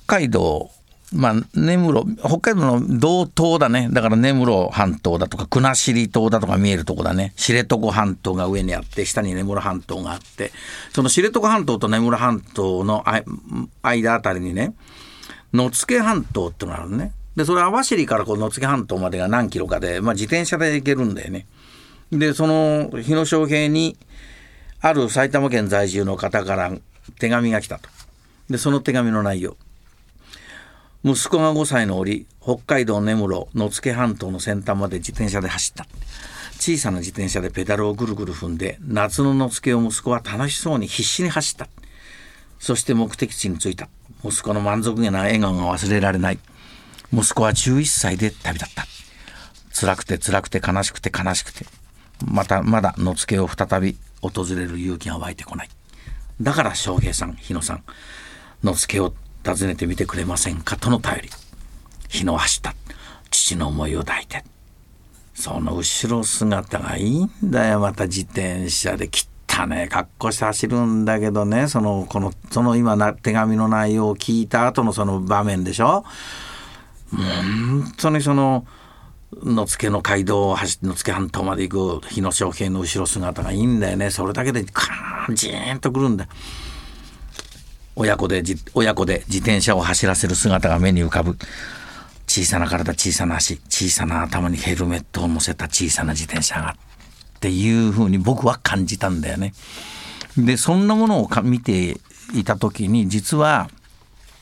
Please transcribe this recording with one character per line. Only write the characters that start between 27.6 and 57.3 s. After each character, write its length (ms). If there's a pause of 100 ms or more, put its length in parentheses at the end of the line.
来 60
た 120
と。 100 (600)
で、 100
そ 100
の 100
手 140
紙 180
の 120
内 180
容。 160 (1500)
息 260
子 100
が 140
五 120
歳 220
の 100
折、 300 (140)
北 160
海 280
道 140
根 160
室、 400
野 140
付 240
半 220
島 160
の 80
先 220
端 160
ま 120
で 80
自 140
転 180
車 100
で 80
走 240
っ 20
た。 140 (720)
小 200
さ 140
な 80
自 120
転 180
車 100
で 100
ペ 140
ダ 140
ル 100
を 60
ぐ 120
る 100
ぐ 100
る 80
踏 160
ん 80
で、 240
夏 420
の 100
野 140
付 260
を 80
息 200
子 100
は 120
楽 260
し 80
そ 180
う 40
に 80
必 200
死 160
に 60
走 240
っ 20
た。 140 (920)
そ 160
し 80
て 100
目 220
的 180
地 160
に 80
着 140
い 60
た。 100 (380)
息 160
子 120
の 60
満 240
足 160
げ 100
な 100
笑 200
顔 160
が 160
忘 180
れ 120
ら 100
れ 60
な 160
い。 60 (760)
息 200
子 100
は 100
十 260
一 100
歳 280
で 140
旅 280
立 100
っ 40
た。 120 (880)
辛 220
く 80
て 140
辛 240
く 80
て 160
悲 180
し 80
く 80
て 180
悲 160
し 100
く 100
て、 120 (600)
ま 180
た、 180
ま 200
だ 160
野 160
付 260
を 80
再 320
び 160 (260)
訪 280
れ 160
る 120
勇 200
気 100
が 100
湧 140
い 60
て 80
こ 100
な 80
い。 60 (720)
だ 100
か 120
ら、 120
翔 240
平 140
さ 120
ん、 100